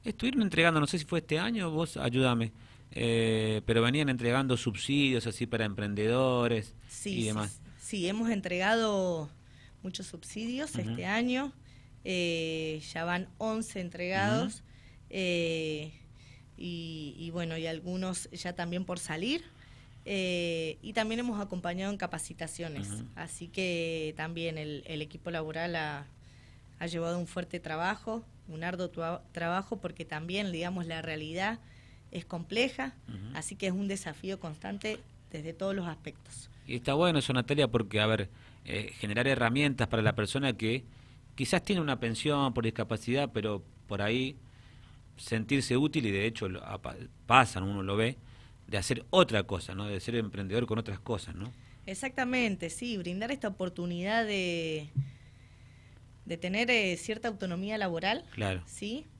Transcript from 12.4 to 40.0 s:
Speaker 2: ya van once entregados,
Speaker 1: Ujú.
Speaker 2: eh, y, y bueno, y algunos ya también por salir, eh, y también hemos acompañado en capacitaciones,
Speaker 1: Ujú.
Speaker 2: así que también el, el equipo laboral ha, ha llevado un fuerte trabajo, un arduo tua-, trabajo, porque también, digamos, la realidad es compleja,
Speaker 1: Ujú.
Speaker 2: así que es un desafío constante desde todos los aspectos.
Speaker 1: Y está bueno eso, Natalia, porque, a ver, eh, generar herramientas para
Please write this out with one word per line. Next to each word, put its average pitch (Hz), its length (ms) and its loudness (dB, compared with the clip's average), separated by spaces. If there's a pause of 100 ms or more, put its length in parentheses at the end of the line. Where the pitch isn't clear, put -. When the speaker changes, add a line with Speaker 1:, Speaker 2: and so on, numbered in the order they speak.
Speaker 2:
ya 165 120 -4
van 175 320 -2
once 220 420 -2
entregados, 190 760 0
Speaker 1:
Ujú. - 80 -16 (460)
Speaker 2:
eh, 165 840 0 (640)
y, 165 600 -8
y 165 140 -8
bueno, 165 260 -4
y 160 80 -4
algunos 180 680 -4
ya 175 220 -6
también 175 320 -4
por 180 140 -6
salir, 214 420 -2 (640)
eh, 175 760 0
y 208 120 -8
también 226 280 0
hemos 226 200 -2
acompañado 185 500 -4
en 202 60 -4
capacitaciones, 160 920 -6
Speaker 1:
Ujú. 110 140 -6 (100)
Speaker 2:
así 165 320 -10
que 165 680 -2
también 165 400 -4
el, 151 280 -6
el 151 160 -6
equipo 156 300 -8
laboral 165 440 -2
ha, 151 300 -4 (760)
ha 170 80 -4
llevado 170 300 -2
un 175 80 -2
fuerte 175 340 -8
trabajo, 196 640 -2 (240)
un 160 160 -8
arduo 180 280 -2
tua-, 165 400 -4
trabajo, 175 480 -2
porque 170 260 -8
también, 175 460 -4
digamos, 175 340 -2
la 160 160 -4
realidad 165 580 -4 (520)
es 170 140 -6
compleja, 247 680 -2 (120)
Speaker 1:
Ujú. 107 100 -10 (200)
Speaker 2:
así 175 180 -8
que 196 120 -2
es 180 60 2
un 196 140 0
desafío 190 520 -4
constante 196 600 -6 (320)
desde 160 220 -8
todos 196 200 -2
los 180 140 -2
aspectos. - 600 -12 (180)
Speaker 1:
Y 123 80 -4
está 139 180 0
bueno 160 260 6
eso, 131 140 0
Natalia, 127 360 4
porque, 107 300 2
a 107 60 6
ver, 107 240 2 (360)
eh, 107 340 -4
generar 110 280 2
herramientas 127 600 4
para 110 160 4